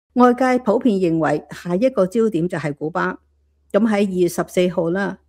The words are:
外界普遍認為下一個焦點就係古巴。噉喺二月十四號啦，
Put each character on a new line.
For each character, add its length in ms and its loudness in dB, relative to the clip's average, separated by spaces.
外 180 6
界 300 2
普 160 0
遍 180 2
認 220 2
為 320 0
下 240 -6
一 160 2
個 160 0
焦 240 0
點 180 -2
就 80 -6
係 160 -4
古 160 -8
巴。 300 -4
噉 80 2
喺 260 2
二 140 -2
月 80 2
十 180 -4
四 220 0
號 220 -2
啦， 280 -4